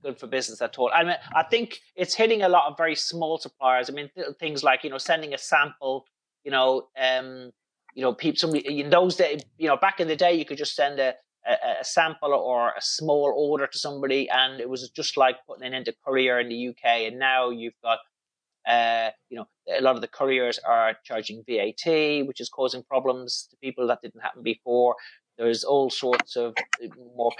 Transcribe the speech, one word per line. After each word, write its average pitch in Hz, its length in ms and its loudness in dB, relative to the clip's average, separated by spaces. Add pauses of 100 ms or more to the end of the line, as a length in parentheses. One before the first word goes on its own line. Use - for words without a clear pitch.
good 135 160 -10
for 127 80 -16
business 123 340 -6
at 117 160 -6
all. 123 160 0
I 170 100 4
mean, 175 120 0 (200)
I 160 80 2
think - 360 -2 (160)
it's 180 180 -2
hitting 220 300 4
a 185 60 6
lot 165 200 6
of 143 80 -12
very 165 180 0
small 160 440 -4
suppliers. 127 500 0
I 135 40 -8
mean, 147 220 -10
th-, 170 120 -8 (120)
things 151 240 -6
like, 131 200 4
you 151 60 -6
know, 135 100 -8
sending 156 340 -2
a 135 40 -6
sample, 143 680 -2 (380)
you 143 80 -8
know, 131 360 2 (120)
um, 131 520 -2 (440)
you 131 80 -8
know, 123 100 2
peop-, - 240 -2
somebody 147 420 0
in 143 120 -4
those 175 240 6
days, 151 260 0 (160)
you 160 100 -2
know, 139 100 4
back 190 220 0
in 170 80 0
the 156 80 0
day, 175 180 4
you 160 120 0
could 139 140 -10
just 147 160 -6
send 143 240 0
a, 131 160 0 (320)
a, 123 60 2 (280)
a - 20 -8
sample 156 500 0
or 120 440 0
a - 40 -10
small 147 540 0
order 143 300 0
to - 140 -8
somebody, 139 500 -2
and 131 320 0
it 123 80 -6
was 127 220 -8
just - 260 -6
like 131 200 4 (100)
putting 123 180 -14
it 127 100 -6
into 117 160 -6 (140)
courier 127 340 4
in 120 100 0
the 117 60 -4
U 123 240 -6
K, 117 280 2
and 120 100 -8
now 131 320 2
you've 117 320 -8
got, 113 160 0 (720)
uh, 117 420 2 (200)
you 117 80 -12
know, 110 100 -12 (280)
a 131 60 2
lot 131 140 6
of 120 60 -6
the 120 60 -6
couriers 127 520 0
are 113 440 2
charging 113 440 -8
V 117 100 -2
A 104 140 0
T, 151 500 0
which 135 180 -6
is 120 80 -10
causing 127 360 -4
problems 127 640 -2
to - 80 -20
people 127 300 -4
that 120 160 -2
didn't 113 180 -16
happen 117 220 -8
before. 120 520 2 (440)
There's 117 240 0
all 135 260 2
sorts 123 460 -2
of 120 180 -4 (640)
more 120 240 0